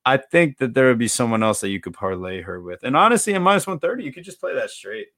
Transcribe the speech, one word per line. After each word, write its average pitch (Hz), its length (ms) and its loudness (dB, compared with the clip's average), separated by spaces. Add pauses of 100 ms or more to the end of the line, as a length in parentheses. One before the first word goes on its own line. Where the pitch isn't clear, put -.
I 131 120 4
think 160 420 2
that 123 160 -2
there 131 140 6
would 120 100 4
be 117 100 0
someone 113 340 0
else 110 180 2
that 98 100 -4
you 98 100 -6
could 90 140 -12
parlay 92 480 -6
her 90 180 -12
with. 87 220 -14
And 131 140 -2
honestly, 214 380 4
in 185 80 0
minus 196 240 2
one 185 120 -6
thirty, 180 260 -4
you 135 80 -10
could 175 120 -18
just - 160 -18
play 180 140 -6
that 113 160 -4
straight. 104 480 -12